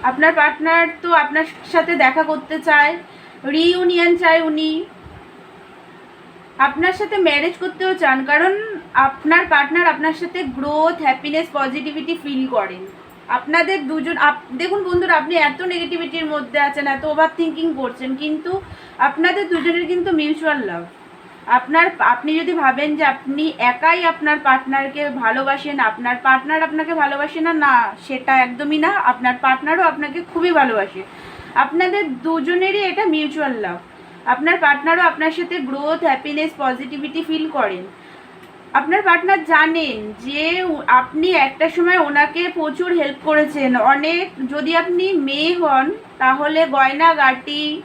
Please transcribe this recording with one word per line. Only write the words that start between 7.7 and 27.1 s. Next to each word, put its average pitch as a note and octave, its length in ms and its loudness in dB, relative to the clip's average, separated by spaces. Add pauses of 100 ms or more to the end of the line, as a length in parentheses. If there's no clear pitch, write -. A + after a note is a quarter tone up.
চান, C4+ 320 0
কারণ F#4+ 540 0 (140)
আপনার D4+ 560 2
পার্টনার D#4 380 2
আপনার D4+ 260 0
সাথে F4 300 -8
গ্রোথ, D4+ 580 -2
হ্যাপিনেস, D4 520 -2
পজিটিভিটি D4 680 -4
ফিল C4 240 -4
করেন। F#3+ 380 -4 (420)
আপনাদের D4+ 600 0
দুজন, D#4 300 -4
আপ-, C#4 400 0
দেখুন F#4 260 -4
বন্ধুরা, F4 320 2
আপনি D4+ 200 0
এত D4 260 0
নেগেটিভিটির E4+ 640 -6
মধ্যে D4 340 -4
আছেন, C#4+ 280 -2
এত C4+ 180 -4
ওভার D#4 320 2
থিঙ্কিং D#4+ 360 -2
করছেন, C4 420 -6
কিন্তু D#4 460 -6 (360)
আপনাদের E4 520 0
দুজনের E4+ 380 0
কিন্তু F4+ 240 -2
মিউচুয়াল D4+ 460 0
লাভ। F3 280 -6 (640)
আপনার, C4+ 420 4 (100)
আপনি D4 400 2
যদি E4+ 140 -2
ভাবেন D4 420 0
যে D#4 80 0
আপনি C#4 540 -2
একাই D#4 480 2
আপনার D4+ 340 0
পার্টনারকে C4+ 680 0
ভালোবাসেন, C4+ 720 -2
আপনার A#3+ 440 0
পার্টনার C4+ 400 2
আপনাকে D#4 300 -2
ভালোবাসে D4 480 -2